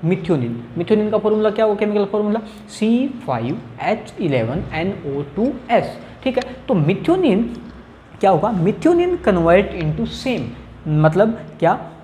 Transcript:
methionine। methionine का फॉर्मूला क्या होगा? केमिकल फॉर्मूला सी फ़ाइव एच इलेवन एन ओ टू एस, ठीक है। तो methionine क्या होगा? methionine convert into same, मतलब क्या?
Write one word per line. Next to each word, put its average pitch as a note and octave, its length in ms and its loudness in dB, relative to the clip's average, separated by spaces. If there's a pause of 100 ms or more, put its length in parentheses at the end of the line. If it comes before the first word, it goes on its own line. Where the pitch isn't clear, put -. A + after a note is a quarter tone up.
methionine। D#3 720 -2
methionine G#3+ 320 2
का A3 60 2
फॉर्मूला G#3+ 320 2
क्या A3 160 2
होगा? G#3 140 0
केमिकल G#3 260 0
फॉर्मूला G#3 340 -2 (300)
सी A#3 380 2
फ़ाइव B2+ 540 -4 (200)
एच A3 380 -4
इलेवन C3+ 440 0 (100)
एन D#3 440 -4
ओ C#3+ 40 -4 (140)
टू A#3 180 0 (180)
एस, - 260 0 (260)
ठीक C4 140 0
है। B3+ 160 -6 (140)
तो C4+ 60 0
methionine G3+ 680 2 (760)
क्या F#3+ 120 4
होगा? F#3+ 220 2
methionine E4+ 640 2 (100)
convert F3+ 560 4
into D#3 240 -2 (160)
same, A#3+ 180 -2 (460)
मतलब D#3 520 4 (200)
क्या? E3 320 0 (120)